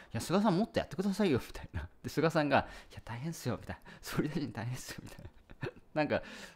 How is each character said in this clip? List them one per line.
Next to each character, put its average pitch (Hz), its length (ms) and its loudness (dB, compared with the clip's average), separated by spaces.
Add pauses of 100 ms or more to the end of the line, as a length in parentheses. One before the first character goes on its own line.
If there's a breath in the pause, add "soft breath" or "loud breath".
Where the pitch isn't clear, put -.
(140 loud breath)
「い - 20 0
や、 113 60 -2
菅 185 200 4
さ 226 80 6
ん 170 80 6
も 220 80 4
っ - 60 -6
と - 80 0
や - 60 2
っ - 40 -12
て - 60 -10
く 190 80 0
だ 196 100 2
さ 214 120 2
い 175 60 6
よ」 120 140 6
み - 80 -12
た - 80 -10
い - 120 -12
な。 - 140 -4 (160)
で、 - 60 -4
菅 147 200 4
さ 156 140 4
ん 147 60 2
が、 131 180 6 (240 loud breath)
「い - 40 -18
や、 - 100 -12
大 117 120 -6
変 156 140 -4
っ - 20 -4
す - 140 -8
よ」 113 120 0
み - 60 -14
た - 80 -6
い - 40 -12
な。 - 40 -18 (200 loud breath)
「総 - 200 -2
理 151 80 2
大 147 120 -2
臣 131 100 -4
大 - 140 -6
変 127 100 -4
っ - 20 -6
す - 140 -10
よ」 - 120 -12
み - 60 -12
た - 60 -14
い - 80 -14
な。 - 460 -12 (100)
<laughs> - 160 -20
な 151 80 4
ん 143 40 0
か、 - 160 2 (320 loud breath)